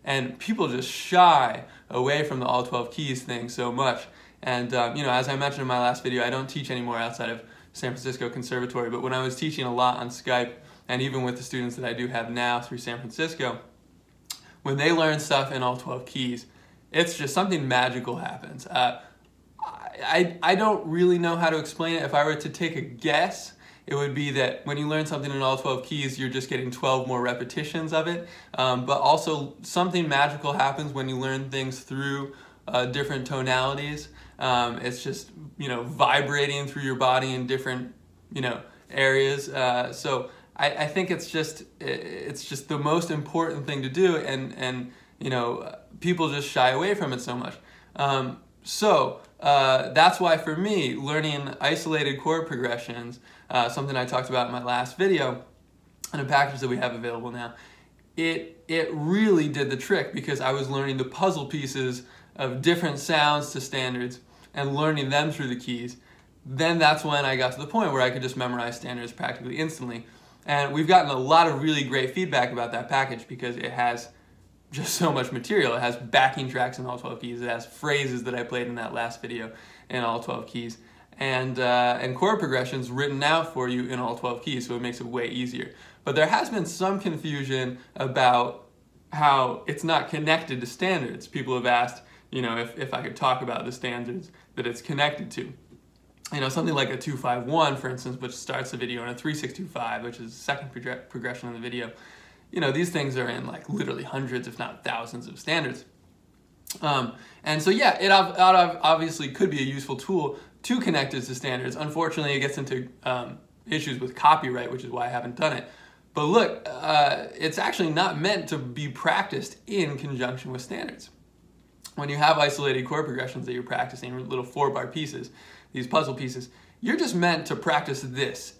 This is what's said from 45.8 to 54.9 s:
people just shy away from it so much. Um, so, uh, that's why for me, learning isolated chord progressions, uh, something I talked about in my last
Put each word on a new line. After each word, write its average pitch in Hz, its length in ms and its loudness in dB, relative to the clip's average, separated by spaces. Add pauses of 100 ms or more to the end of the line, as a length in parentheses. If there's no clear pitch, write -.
people 165 280 2
just 143 200 -4
shy 127 220 4
away 175 240 2
from 156 180 -4
it 120 80 -4
so 123 160 -6
much. - 180 -8 (400)
Um, 135 440 0 (260)
so, 160 560 4 (180)
uh, 135 520 6
that's 156 280 8
why 165 200 6
for 156 180 -2
me, 180 400 0
learning 143 640 -2
isolated 147 560 0
chord 160 320 0
progressions, 120 720 -4 (280)
uh, 123 200 2
something 135 280 -2
I 127 100 0
talked 123 220 -2
about 123 200 2
in 120 40 -8
my 123 120 -6
last 123 340 -2